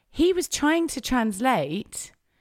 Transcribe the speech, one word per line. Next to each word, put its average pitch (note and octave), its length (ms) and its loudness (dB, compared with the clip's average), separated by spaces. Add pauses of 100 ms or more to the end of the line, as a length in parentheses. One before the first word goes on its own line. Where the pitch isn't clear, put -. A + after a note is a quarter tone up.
he F4+ 240 2
was F4 160 -2
trying D#4+ 400 2
to - 120 -8
translate G#3+ 1080 -2 (300)